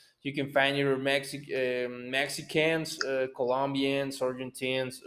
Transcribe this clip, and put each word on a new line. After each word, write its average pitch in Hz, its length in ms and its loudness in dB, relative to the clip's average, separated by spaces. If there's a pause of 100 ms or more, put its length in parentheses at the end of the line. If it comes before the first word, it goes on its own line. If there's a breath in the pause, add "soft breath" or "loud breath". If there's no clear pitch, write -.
(220 soft breath)
You 139 120 -6
can 139 180 -2
find 139 240 6
your 139 220 4
Mexi-, 139 560 0
uh, 123 340 0
Mexicans, 143 1160 0
uh, 131 300 0
Colombians, 139 880 0
Argentines, 131 880 -4